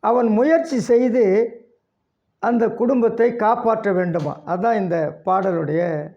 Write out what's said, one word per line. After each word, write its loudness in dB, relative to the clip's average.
அவன் 2
முயற்சி 2
செய்து 2
அந்த 0
குடும்பத்தை 2
காப்பாற்ற 0
வேண்டுமா, -2
அதான் -2
இந்த -2
பாடலுடைய -2